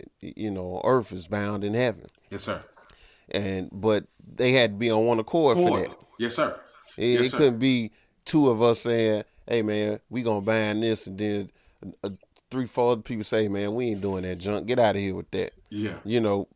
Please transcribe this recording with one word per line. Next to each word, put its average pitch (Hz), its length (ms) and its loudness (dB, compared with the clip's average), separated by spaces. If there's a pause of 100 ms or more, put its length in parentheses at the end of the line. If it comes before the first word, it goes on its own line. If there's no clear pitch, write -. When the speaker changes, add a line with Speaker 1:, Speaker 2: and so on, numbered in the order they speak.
(220)
Speaker 1:
y-, - 140 -14
you 107 140 -4
know, 90 260 -6
on - 80 -6
earth 123 280 2
is 90 140 -12
bound 104 380 -4
in 104 100 -2
heaven." 113 320 -2 (240)
Speaker 2:
Yes, 98 140 -8
sir. 92 180 -6 (680)
Speaker 1:
And, 95 420 -4
but 104 320 0 (320)
they 127 160 2
had 117 200 4
to 98 40 -10
be 113 140 0
on 110 160 4
one 117 120 2
accord 139 380 2
for 175 120 4
Speaker 2:
Accord. 104 220 0
Speaker 1:
that. - 80 -18 (200)
Speaker 2:
Yes, 117 180 -4
sir. - 240 -2 (360)
Speaker 1:
It, 117 100 -2
Speaker 2:
Yes, 123 160 4
Speaker 1:
it 127 80 2
Speaker 2:
sir. 135 80 -4
Speaker 1:
couldn't 127 200 4
be 123 320 2 (360)
two 143 240 6
of 110 120 2
us 117 180 6
saying, 110 440 2 (240)
"Hey, 117 140 0
man, 107 360 -2 (120)
we 123 120 -4
gonna 107 200 0
bind 107 400 0
this," 113 240 -2
and 95 120 -12
then, 101 320 -4 (540)
uh, 101 60 -8 (400)
three, 127 160 -4
four 120 260 2
other 110 100 -2
people 110 220 -6
say, 110 240 0
"Man, 101 260 -2
we 123 120 -2
ain't 101 160 -4
doing 95 200 -2
that 90 160 -6
junk. 98 280 -4
Get 123 120 0
outta 104 220 4
here 95 160 -4
with 90 140 -12
that." - 240 -4 (160)
Speaker 2:
Yeah. 104 340 -6
Speaker 1:
You 117 160 0
know, 101 360 0